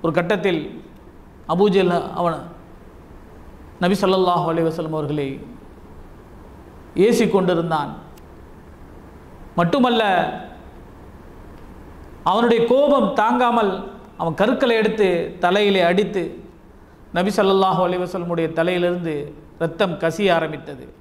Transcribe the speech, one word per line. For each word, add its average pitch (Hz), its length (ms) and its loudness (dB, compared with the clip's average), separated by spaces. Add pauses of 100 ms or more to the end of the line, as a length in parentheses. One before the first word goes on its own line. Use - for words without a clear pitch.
ஒரு 165 160 -2
கட்டத்தில் 175 420 -2 (920)
அபூ 196 200 4
ஜஹில் 180 220 4 (240)
அவன் 170 180 0 (1500)
நபி 185 160 2
ஸல்லல்லாஹு 185 500 2
அலைஹி 165 180 0
வஸல்லம் 160 300 -4
அவர்களை 147 280 -2 (1800)
ஏசி 233 280 4
கொண்டிருந்தான். 165 560 0 (1700)
மட்டுமல்ல, 233 420 2 (2250)
அவனுடைய 226 300 4 (120)
கோபம் 269 380 4 (120)
தாங்காமல் 233 500 2 (480)
அவன் 165 220 -4
கற்களை 233 380 2
எடுத்து 180 540 0 (100)
தலையிலே 196 460 4
அடித்து, 190 320 0 (920)
நபி 190 200 2
ஸல்லல்லாஹு 190 480 4
அலைஹி 180 180 0
வஸல்லமுடைய 170 440 -4 (120)
தலையிலிருந்து 175 560 0 (420)
இரத்தம் 165 340 -2 (120)
கசிய 185 320 0
ஆரம்பித்தது. 147 500 -6 (160)